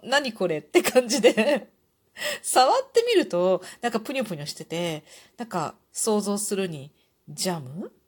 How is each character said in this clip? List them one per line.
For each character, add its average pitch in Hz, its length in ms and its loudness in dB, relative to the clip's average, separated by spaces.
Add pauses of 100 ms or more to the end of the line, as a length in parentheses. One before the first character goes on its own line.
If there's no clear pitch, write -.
「何 269 300 0
こ 185 160 -2
れ？」 156 100 -2
っ - 40 -8
て - 200 2
感 247 260 2
じ 220 140 0
で。 220 480 4 (440)
<laughs> - 280 -8
触 302 380 4
っ - 120 -10
て 466 160 4
み 480 60 2
る 330 140 4
と、 180 340 2 (180)
な 233 100 -4
ん - 20 -2
か 226 80 -2
ぷ 247 120 -8
に 269 80 -4
ょ 233 40 -4
ぷ 180 100 -8
に 147 80 -10
ょ 147 40 -10
し - 60 -10
て - 120 -16
て、 165 400 -4 (320)
な 233 80 -10
ん 226 40 -12
か 160 280 -4 (160)
想 214 280 0
像 202 160 -2
す 208 180 -4
る 190 120 -2
に、 147 260 -12 (360)
ジ 151 200 -6
ャ 170 120 -2
ム？ 151 320 -12 (160)